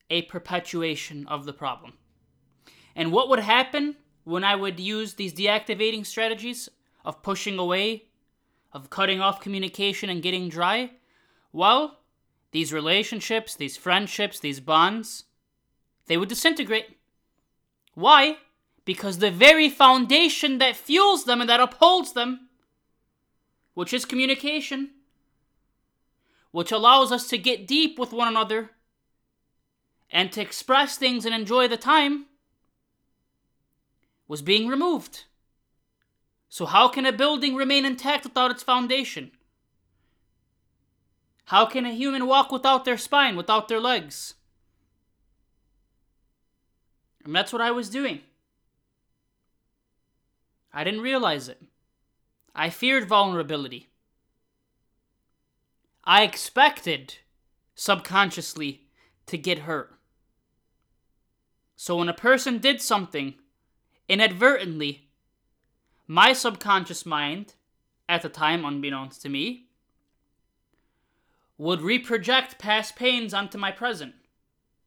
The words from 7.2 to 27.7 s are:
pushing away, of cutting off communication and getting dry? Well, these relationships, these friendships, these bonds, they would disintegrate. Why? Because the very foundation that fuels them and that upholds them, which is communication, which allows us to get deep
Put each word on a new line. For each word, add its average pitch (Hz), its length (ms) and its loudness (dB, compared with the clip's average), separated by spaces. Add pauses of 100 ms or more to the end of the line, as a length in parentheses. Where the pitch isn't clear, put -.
pushing 196 380 -6
away, 190 460 -2 (640)
of 139 180 -18
cutting 190 320 -2
off 196 200 0
communication 196 680 -6
and 175 140 -6
getting 180 260 -4
dry? 190 400 -2 (640)
Well, 247 480 2 (520)
these 156 220 -4
relationships, 214 800 -2
these 139 220 -10
friendships, 196 640 -2
these 139 200 -6
bonds, 170 640 0 (840)
they 165 100 0
would 190 120 -2
disintegrate. 226 680 -2 (960)
Why? 285 440 6 (480)
Because 185 340 -6
the 202 120 2
very 294 380 8
foundation 269 880 4
that 247 180 2
fuels 370 500 2
them 240 140 2
and 233 100 0
that 240 100 4
upholds 339 540 2
them, 247 360 -6 (1300)
which 175 180 -6
is 247 100 -2
communication, 269 880 -4 (1600)
which 170 200 -6
allows 233 400 6
us 240 160 -2
to 247 100 -2
get 196 300 -2
deep 311 300 0